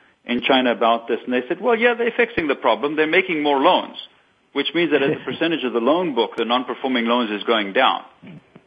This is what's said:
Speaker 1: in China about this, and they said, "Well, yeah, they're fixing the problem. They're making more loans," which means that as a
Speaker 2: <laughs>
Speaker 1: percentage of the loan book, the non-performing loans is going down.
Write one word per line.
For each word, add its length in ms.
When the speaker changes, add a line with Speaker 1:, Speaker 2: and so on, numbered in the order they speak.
Speaker 1:
in 160
China 300
about 360
this, 160
and 100
they 140
said, 140
"Well, 140
yeah, 180
they're 220
fixing 320
the 80
problem. 400
They're 120
making 340
more 180
loans," 380
which 200
means 180
that 100
as 100
a 140
Speaker 2:
<laughs> 0
Speaker 1:
percentage 380
of 100
the 60
loan 360
book, 200
the 100
non-performing 600
loans 260
is 120
going 300
down. 300